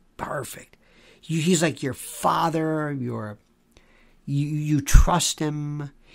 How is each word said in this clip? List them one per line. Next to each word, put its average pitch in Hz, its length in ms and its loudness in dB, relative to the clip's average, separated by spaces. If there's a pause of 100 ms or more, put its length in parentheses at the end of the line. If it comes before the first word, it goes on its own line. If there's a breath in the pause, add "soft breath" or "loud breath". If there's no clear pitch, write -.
(160)
perfect. - 600 -10 (460 soft breath)
You, 160 180 -2
he's 165 220 4
like 147 180 -2
your 135 120 -4
father, 160 960 0
your, 117 480 -6 (840 soft breath)
you, 143 220 0
you 151 340 0
trust - 580 4
him. 147 520 -6 (240 soft breath)